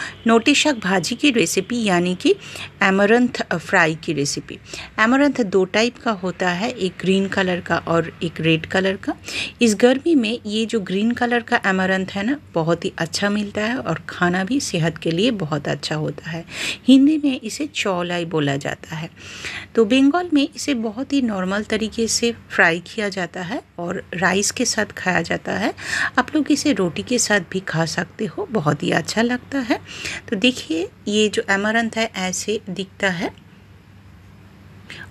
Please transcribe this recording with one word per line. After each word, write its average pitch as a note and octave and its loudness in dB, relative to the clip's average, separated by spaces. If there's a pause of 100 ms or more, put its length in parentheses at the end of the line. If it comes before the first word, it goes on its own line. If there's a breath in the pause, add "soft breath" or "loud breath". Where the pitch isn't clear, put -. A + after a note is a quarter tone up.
(260 loud breath)
नोटे A3+ 6
शाक D4 2
भाजी F#3+ 0
की C#4+ 2
रेसिपी, A3 0
यानी F3+ 2
कि D#4+ 2 (460 loud breath)
amaranth G3+ 4
फ्राई E3 4
की D#3+ -6
रेसिपी। C#3+ -4 (420 loud breath)
amaranth C4 4
दो F#3+ 4
टाइप A3 0
का A#3+ -4
होता F#3 -2
है, F#3 -2
एक F#3+ -4
ग्रीन F#3+ 2
कलर F#3 0
का F3 -2
और E3 0
एक E3 -6
रेड D#3+ 2
कलर F#3+ 0
का। - -6 (480 loud breath)
इस A3 6
गर्मी C4 4
में A3+ 2
ये G#3+ -2
जो A3 -2
ग्रीन F#3+ 0
कलर A#3+ 0
का A#3 0
amaranth F#3+ 0
है G3+ -4
ना, C#4+ -2 (140)
बहुत E3+ 2
ही F#3 -2
अच्छा G3 -2
मिलता G#3 -2
है A3+ -2
और F#3+ -4
खाना F3+ 0
भी B3+ 0
सेहत D#3+ -2
के E3 -2
लिए G3 2
बहुत D#3 -4
अच्छा D3 -4
होता D3+ -6
है। E3 -8 (440 loud breath)
हिंदी C#4 8
में C4+ 0
इसे A3+ -6
चौलाई F3 -2
बोला D3 0
जाता - -8
है। D#3+ -8 (640 loud breath)
तो A3+ 6
बंगाल C#4 4
में C#4+ 4
इसे - -2
बहुत A3+ -6
ही C#4 2
नॉर्मल G3+ -2
तरीके A3 -2
से A#3 0 (180)
फ्राई F3 4
किया G#3 -6
जाता F#3+ -4 (160)
है A#3 -6 (160)
और F3+ -8
राइस F#3 2
के - -2
साथ G#3+ -2
खाया F3 -2
जाता F3 -4
है। G#3+ -2 (440 loud breath)
आप C4 0
लोग D4+ 2
इसे C#4+ 2
रोटी F#3+ 0
के A#3+ -2
साथ G#3 2 (120)
भी F#3+ -2
खा E3 -2
सकते - -6
हो, F4+ -6
बहुत D3+ 0
ही - 0
अच्छा - 0
लगता B3 -2
है। B3+ -2 (480 loud breath)
तो A3 -2
देखिए, B3+ 0 (200)
ये G#3+ 4
जो - -2
amaranth G#3+ 0
है A3+ -2
ऐसे F#3+ -4 (100)
दिखता F#3+ -4
है F#3+ -4 (1800 loud breath)